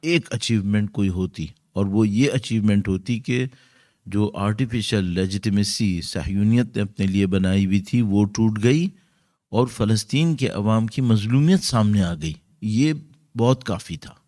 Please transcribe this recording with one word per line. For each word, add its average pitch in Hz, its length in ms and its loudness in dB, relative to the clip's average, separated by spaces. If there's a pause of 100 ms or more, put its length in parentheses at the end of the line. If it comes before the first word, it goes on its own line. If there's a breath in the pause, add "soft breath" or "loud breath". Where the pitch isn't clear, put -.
ایک 165 320 -2
اچیومنٹ 104 580 -2
کوئی 98 180 -2
ہوتی، 87 380 -6 (260)
اور 98 120 0
وہ 107 220 2
یہ 113 260 2
اچیومنٹ 107 540 0
ہوتی 98 320 -4
کہ 123 260 -4 (600 soft breath)
جو 101 300 -2
artificial 107 680 -2
لیجیٹیمیسی 95 1000 -2
صہیونیت 101 760 0
نے 107 60 -2
اپنے 101 260 -2
لیے 98 200 2
بنائی 95 380 2
ہوئی 95 140 2
تھی، 120 220 0
وہ 104 240 2
ٹوٹ 107 380 0
گئی 156 260 2 (600 soft breath)
اور 120 180 0
فلسطین 117 680 0
کے 131 120 -2
عوام 110 400 0
کی 123 140 -4
مظلومیت 127 600 2
سامنے 104 400 2
آ 85 100 -2
گئی، 78 200 -6 (280)
یہ 117 320 0 (440)
بہت 123 260 2
کافی 87 340 -8
تھا - 160 -16 (140)